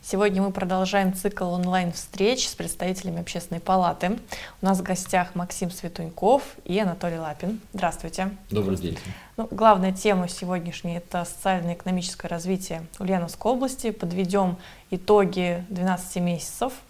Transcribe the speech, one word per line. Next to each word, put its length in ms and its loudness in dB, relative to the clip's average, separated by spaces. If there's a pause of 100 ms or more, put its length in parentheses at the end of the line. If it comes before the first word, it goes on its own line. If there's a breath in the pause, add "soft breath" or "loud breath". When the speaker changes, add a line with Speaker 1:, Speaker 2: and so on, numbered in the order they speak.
Speaker 1:
Сегодня 400 2
мы 100 2
продолжаем 600 2
цикл 360 -2
онлайн-встреч 960 0
с 80 -8
представителями 640 -4
Общественной 420 -6
палаты. 560 2 (460 loud breath)
У 20 -2
нас 140 4
в 20 -2
гостях 540 0
Максим 340 -4
Светуньков 720 0 (240)
и 140 0
Анатолий 400 0
Лапин. 400 -4 (140)
Здравствуйте. 580 -2 (180)
Speaker 2:
Добрый 280 2
день. 200 -4 (400 loud breath)
Speaker 1:
Ну, 140 -4
главная 400 6
тема 380 2
сегодняшняя — 680 -4 (100)
это 160 -4
социально-экономическое 1040 -2
развитие 600 -4 (100)
Ульяновской 540 0
области. 400 0
Подведём 680 2 (320 loud breath)
итоги 800 4
двенадцати 480 0
месяцев 560 -2 (160)